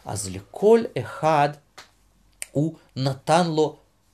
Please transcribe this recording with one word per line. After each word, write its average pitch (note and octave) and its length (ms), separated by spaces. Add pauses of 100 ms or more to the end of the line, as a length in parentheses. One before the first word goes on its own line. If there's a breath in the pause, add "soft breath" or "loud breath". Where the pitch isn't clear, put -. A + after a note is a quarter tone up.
אז G#2 240
לכל G3+ 540 (160)
אחד D3 500 (1000)
הוא D#3 220 (220 loud breath)
נתן C#3 520
לו D3+ 300 (360)